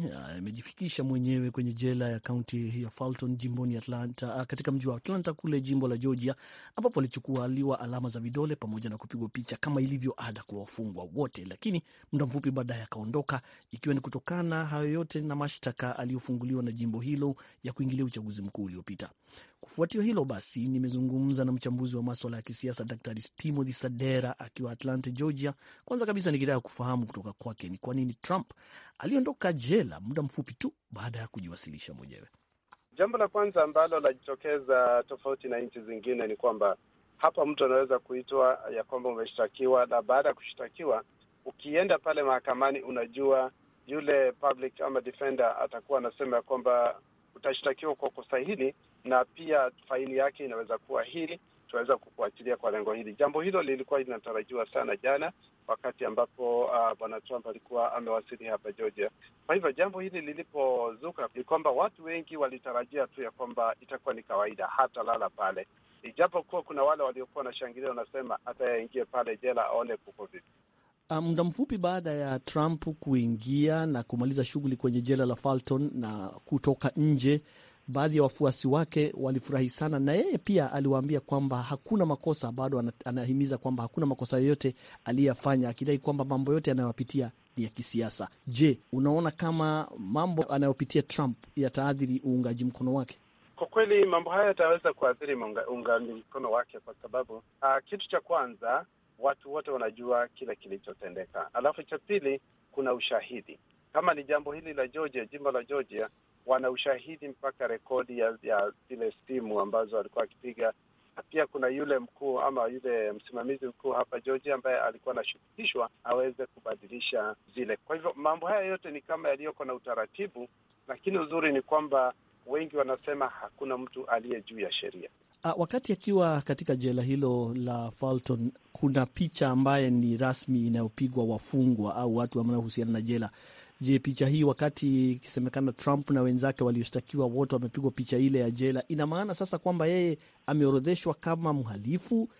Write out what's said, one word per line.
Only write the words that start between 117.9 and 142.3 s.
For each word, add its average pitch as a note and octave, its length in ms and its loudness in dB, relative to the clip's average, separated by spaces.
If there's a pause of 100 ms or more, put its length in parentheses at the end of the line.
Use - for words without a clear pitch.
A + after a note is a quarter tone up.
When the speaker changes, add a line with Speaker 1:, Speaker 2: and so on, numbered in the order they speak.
Speaker 2:
hivyo E3 200 -4
mambo D#3 320 0
haya G3+ 140 2
yote F#3+ 300 -4
ni D3 100 -10
kama D#3+ 280 -4
yaliyoko C#3+ 360 -4
na B2+ 80 -4
utaratibu, B2 720 -6 (400)
lakini F#3+ 300 -4
uzuri D#3 360 0
ni C3+ 80 2
kwamba C#3 520 2 (320)
wengi D3 320 -4
wanasema C3+ 500 -2
hakuna C3 500 -8
mtu B2+ 280 -10
aliye A#2 360 -2
juu A2+ 180 -16
ya F#2 120 -2
sheria. F2+ 380 -6 (340)
Speaker 1:
Ah, E3 140 0
wakati G#3+ 360 0
akiwa F3 480 4
katika C#3+ 340 0
jela B2+ 260 2
hilo B2 540 2
la A#2+ 360 -2
Fulton, B2+ 600 0 (220)
kuna C3+ 320 4
picha D3+ 440 0
ambaye C3+ 400 6
ni A#2+ 280 4
rasmi B2+ 500 2
inayopigwa A#2 580 0
wafungwa A2+ 680 2
au A#2+ 200 0
watu A#2+ 240 0
wanaohusiana A#2 520 0
na A2+ 100 0
jela. A2+ 280 0 (520)
Je, C3+ 180 4
picha C3+ 280 0
hii D3+ 160 4
wakati C3+ 680 2
ikisemekana B2+ 600 -2
Trump C#3+ 380 0
na C3+ 120 4
wenzake B2+ 420 2
walioshtakiwa B2 640 0
wote C3+ 300 2
wamepigwa B2+ 360 0
picha B2+ 260 0
ile C3+ 220 4
ya A#2 120 2
jela, C3 360 0
ina D3+ 200 0
maana F#3 260 -2
sasa F#3 240 -2
kwamba E3+ 300 2
yeye F3 300 2 (280)
ameorodheshwa D3 680 4
kama E3 400 0
mhalifu C#3 760 -2 (100)